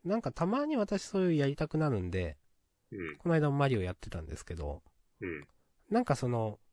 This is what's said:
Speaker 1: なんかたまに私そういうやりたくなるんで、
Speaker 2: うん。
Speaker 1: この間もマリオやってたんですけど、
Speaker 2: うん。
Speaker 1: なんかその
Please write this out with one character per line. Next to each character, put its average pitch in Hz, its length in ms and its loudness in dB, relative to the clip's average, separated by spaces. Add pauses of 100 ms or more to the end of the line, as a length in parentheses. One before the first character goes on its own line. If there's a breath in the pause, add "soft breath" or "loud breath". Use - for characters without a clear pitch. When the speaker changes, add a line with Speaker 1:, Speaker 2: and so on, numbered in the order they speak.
Speaker 1:
な 190 140 0
ん 226 40 -2
か 131 100 -4
た - 140 0
ま 254 200 2
に 302 100 -2
私 208 280 0
そ 190 180 -2
う - 40 4
い - 40 4
う 165 60 4
や 139 120 4
り 143 80 0
た 156 120 -2
く 156 100 -2
な 156 120 2
る 110 120 2
ん 90 100 -4
で、 87 260 -2 (540)
Speaker 2:
う 117 40 -10
ん。 82 220 -8
Speaker 1:
こ 170 120 -4
の 165 60 4
間 147 140 4
も 139 80 2
マ 139 100 4
リ 127 100 4
オ 98 40 2
や 90 120 -2
っ - 20 -6
て - 140 -12
た - 100 -8
ん 80 60 -8
で 76 100 -8
す - 100 -12
け 87 100 -8
ど、 73 280 -6 (380)
Speaker 2:
う 101 40 -8
ん。 78 220 -8 (420)
Speaker 1:
な 226 120 4
ん 240 40 -2
か 135 100 2
そ 127 120 -2
の 113 320 -2 (120)